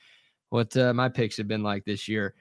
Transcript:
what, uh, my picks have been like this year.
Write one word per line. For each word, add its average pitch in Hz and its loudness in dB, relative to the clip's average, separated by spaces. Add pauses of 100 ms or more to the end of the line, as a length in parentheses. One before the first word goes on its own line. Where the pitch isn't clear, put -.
(480)
what, 117 0
uh, 123 4
my 127 2
picks 117 -2
have 107 -4
been 107 -2
like 101 -4
this 101 -6
year. 104 -2